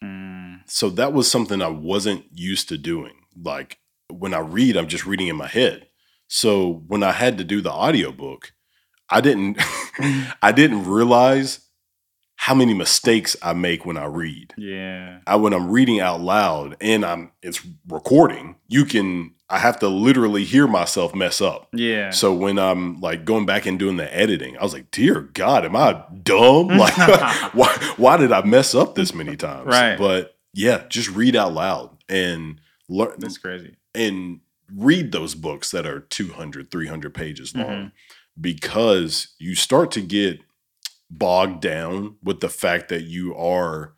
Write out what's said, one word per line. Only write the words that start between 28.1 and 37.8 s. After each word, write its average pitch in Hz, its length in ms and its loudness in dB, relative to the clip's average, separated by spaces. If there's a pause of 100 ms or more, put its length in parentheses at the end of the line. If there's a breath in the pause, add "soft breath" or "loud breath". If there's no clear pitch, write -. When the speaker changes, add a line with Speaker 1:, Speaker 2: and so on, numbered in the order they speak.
Speaker 2:
did 135 160 4
I 95 100 4
mess 117 340 4
up - 180 2
this 190 180 -2
many 147 240 -10
times?" 71 300 -10
Speaker 1:
Right. 123 320 2
Speaker 2:
But 92 380 -2 (180)
yeah, 104 340 0
just 110 220 -6
read 117 260 2
out 98 160 2
loud 80 460 -4 (100)
and 85 520 -4 (280)
learn. 98 300 -2
Speaker 1:
That's 92 200 -12
crazy. 90 380 -14 (160)
Speaker 2:
And 95 460 -6 (340)
read 131 380 0
those 78 240 -8
books 78 380 -10
that 85 120 -6
are 71 160 -10
two 90 320 -10
hundred, 71 380 -16
three 82 160 -8
hundred 76 260 -12
pages 73 440 -12
long, 123 100 -6
Speaker 1:
Mm-hmm. 101 220 -10 (520 soft breath)